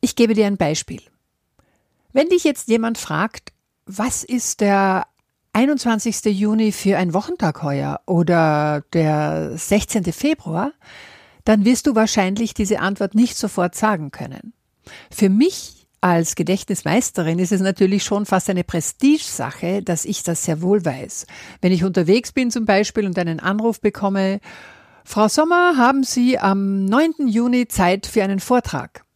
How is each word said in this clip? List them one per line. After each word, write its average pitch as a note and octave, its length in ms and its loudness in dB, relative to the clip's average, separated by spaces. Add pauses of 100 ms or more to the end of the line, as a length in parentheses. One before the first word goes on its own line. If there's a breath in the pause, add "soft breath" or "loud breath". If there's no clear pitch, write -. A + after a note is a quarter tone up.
Ich - 120 -2
gebe A3+ 200 2
dir G#3 120 2
ein G3+ 120 -2
Beispiel. - 420 -4 (1120)
Wenn D4+ 160 2
dich F4+ 160 2
jetzt C#4+ 240 0
jemand A3+ 300 0
fragt, - 560 -6 (320)
„Was G#3 380 -6
ist - 360 -4
der G3 460 2 (480)
einundzwanzigste A#3 720 0
Juni G#3+ 420 2
für G3 280 0
ein F3 160 -2
Wochentag G3+ 480 -4
heuer C#3+ 420 -4
oder D#3 800 2 (100)
der D#3 640 0
sechzehnte G3 560 -2
Februar?“, C4 600 -4 (720 loud breath)
dann G#3+ 180 4
wirst A#3+ 220 4
du C#4 80 2
wahrscheinlich G#3+ 580 0
diese G#3 280 -2
Antwort G3 340 -4
nicht A3+ 240 2
sofort F3+ 360 -2
sagen F3+ 360 -2
können. C3 420 -14 (580 loud breath)
Für G3 200 2
mich C4 460 2 (240)
als E3+ 360 0
Gedächtnismeisterin F3 1040 -2
ist F3+ 100 0
es F#3+ 100 0
natürlich F#3+ 440 2
schon G#3 200 -2
fast F#3+ 240 0
eine F#3 140 -2
Prestigesache, F#3 1200 -2
dass F3 220 -4
ich - 180 -6
das E3 220 -4
sehr D#3 180 -2
wohl F#3+ 220 2
weiß. C3+ 420 -8 (340 loud breath)
Wenn F3+ 120 4
ich F3 100 2
unterwegs F#3 480 2
bin B3+ 220 -2
zum A3+ 140 -4
Beispiel G#3 380 2
und F#3+ 140 -2
einen E3 220 -2
Anruf G#3+ 400 -2
bekomme, G3 580 -2 (680 loud breath)
„Frau G#3+ 220 0
Sommer, F4 500 4
haben C4 280 4
Sie B3+ 340 0
am G3 460 0
neunten C#4+ 420 2
Juni A#3+ 400 2
Zeit F#3+ 400 0
für G#3+ 160 0
einen G3 160 -2
Vortrag?“ - 680 -2 (100)